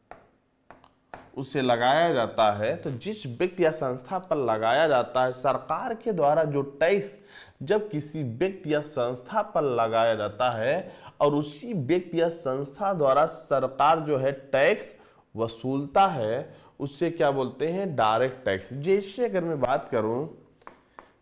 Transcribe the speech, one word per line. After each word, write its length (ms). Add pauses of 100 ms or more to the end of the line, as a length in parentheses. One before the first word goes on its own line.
(1400)
उसे 260
लगाया 500
जाता 400
है, 240
तो 140
जिस 360
व्यक्ति 380
या 60
संस्था 480
पर 180
लगाया 520
जाता 360
है, 80
सरकार 600
के 180
द्वारा 320
जो 180
टैक्स 500 (500)
जब 280
किसी 320
व्यक्ति 520
या 60
संस्था 640
पर 200
लगाया 520
जाता 360
है 420 (280)
और 140
उसी 380
व्यक्ति 480
या 80
संस्था 640
द्वारा 340
सरकार 720
जो 180
है 140
टैक्स 600 (440)
वसूलता 680
है, 480 (260)
उससे 300
क्या 200
बोलते 380
हैं? 280
डायरेक्ट 480
टैक्स। 300
जैसे 500
अगर 200
मैं 160
बात 280
करूं 380 (960)